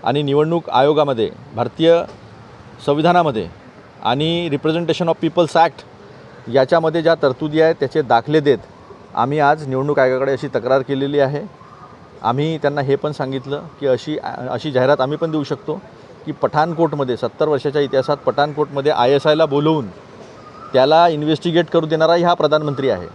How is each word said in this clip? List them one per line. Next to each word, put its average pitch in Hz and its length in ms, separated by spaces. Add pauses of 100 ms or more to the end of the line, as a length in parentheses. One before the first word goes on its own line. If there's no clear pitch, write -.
आणि 143 200
निवडणूक 156 460
आयोगामध्ये, 139 600 (240)
भारतीय 160 480 (800)
संविधानामध्ये 151 640 (560)
आणि 160 480
Representation 160 580
of 160 140
People's 165 320
Act 165 260 (720)
याच्यामध्ये 156 500
ज्या 160 140
तरतुदी 151 460
आहेत 160 140
त्याचे 143 260
दाखले 123 380
देत 139 180 (580)
आम्ही 139 240
आज 147 280
निवडणूक 139 320
आयोगाकडे 131 320
अशी 139 160
तक्रार 127 340
केलेली 143 380
आहे. 139 220 (800)
आम्ही 147 360
त्यांना 143 240
हे 139 140
पण 151 160
सांगितलं 135 500 (180)
की 143 80
अशी, 131 300 (320)
अशी 139 220
जाहिरात 131 300
आम्ही 143 160
पण 160 140
देऊ 151 120
शकतो 151 380 (440)
की 151 60
पठाणकोटमध्ये, 151 840
सत्तर 135 300
वर्षाच्या 147 340
इतिहासात 139 360
पठाणकोटमध्ये 143 760
आय 123 200
एस 143 160
आयला 156 180
बोलवून 147 420 (880)
त्याला 156 340
इन्व्हेस्टिगेट 160 600
करू 160 160
देणाराही 160 380
हा 175 100
प्रधानमंत्री 147 560
आहे 87 260